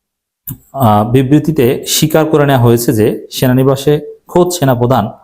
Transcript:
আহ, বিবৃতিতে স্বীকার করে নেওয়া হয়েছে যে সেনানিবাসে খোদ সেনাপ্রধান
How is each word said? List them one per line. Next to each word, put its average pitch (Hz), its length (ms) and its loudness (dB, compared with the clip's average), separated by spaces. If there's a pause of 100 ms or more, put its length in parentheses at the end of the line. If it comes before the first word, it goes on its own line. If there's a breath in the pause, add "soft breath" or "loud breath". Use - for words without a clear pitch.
(720)
আহ, 110 380 2
বিবৃতিতে 139 760 0
স্বীকার 156 400 0
করে 156 200 0
নেওয়া 139 160 2
হয়েছে 117 320 2
যে 110 380 -2
সেনানিবাসে 135 960 -2
খোদ 175 220 2
সেনাপ্রধান 123 580 0 (160 soft breath)